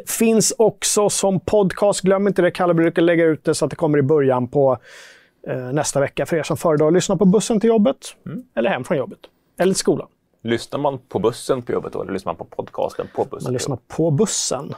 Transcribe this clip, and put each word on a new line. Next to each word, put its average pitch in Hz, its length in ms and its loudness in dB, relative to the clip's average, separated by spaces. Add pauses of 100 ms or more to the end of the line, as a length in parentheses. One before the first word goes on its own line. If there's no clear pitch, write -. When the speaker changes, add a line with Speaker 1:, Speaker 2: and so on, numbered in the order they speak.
Speaker 1:
finns 226 500 2
också 208 520 2
som 190 300 0
podcast. 202 640 2
Glöm 190 260 2
inte 190 140 0
det. 175 100 4
Kalle 175 220 2
brukar 165 280 2
lägga 170 240 4
ut 160 180 0
det 156 120 0
så - 100 -2
att 143 60 0
det - 60 -12
kommer 151 200 2
i 147 40 4
början 131 460 2
på, 135 300 2 (720)
eh, 135 100 -6
nästa 131 420 -2
vecka 139 260 -2
för 170 120 -2
er 151 60 -2
som 151 140 -4
föredrar 151 300 2
att 156 60 4
lyssna 185 240 2
på 202 80 4
bussen 208 340 2
till 226 80 2
jobbet 226 300 2 (280)
Speaker 2:
Mm. 208 180 -12 (120)
Speaker 1:
eller 226 140 0
hem 139 140 -2
från 165 140 -2
jobbet - 220 -6 (400)
eller 185 140 2
till 185 60 -6
skolan. - 280 -2 (360)
Speaker 2:
Lyssnar 117 360 -4
man 139 200 -2 (100)
på 110 100 -4
bussen 123 420 -2
på 120 100 -8
jobbet 92 220 -4
då, - 80 -6
eller 90 120 -8
lyssnar 95 200 -6
man 87 40 -20
på - 60 -14 (120)
podcasten - 600 -6
på 117 100 -2
bussen? - 180 -12
Speaker 1:
Man 127 100 -6
lyssnar 127 240 -6 (100)
på 165 240 -2
bussen. 147 680 -2